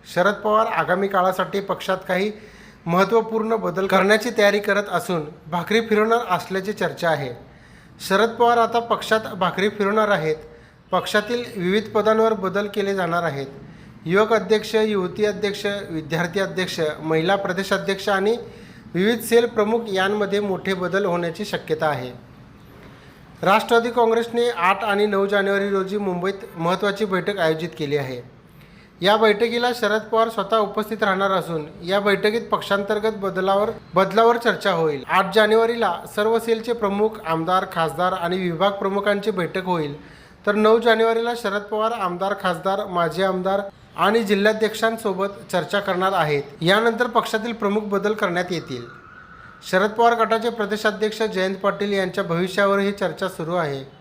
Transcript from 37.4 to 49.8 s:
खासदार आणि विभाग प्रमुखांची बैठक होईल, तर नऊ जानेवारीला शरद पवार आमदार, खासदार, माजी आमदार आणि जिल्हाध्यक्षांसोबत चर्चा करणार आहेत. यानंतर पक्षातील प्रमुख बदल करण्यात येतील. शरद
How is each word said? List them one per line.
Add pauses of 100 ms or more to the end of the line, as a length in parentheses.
खासदार
आणि
विभाग
प्रमुखांची
बैठक
होईल, (520)
तर
नऊ
जानेवारीला
शरद
पवार
आमदार,
खासदार,
माजी
आमदार (360)
आणि
जिल्हाध्यक्षांसोबत (260)
चर्चा
करणार
आहेत. (180)
यानंतर
पक्षातील
प्रमुख
बदल
करण्यात
येतील. (880)
शरद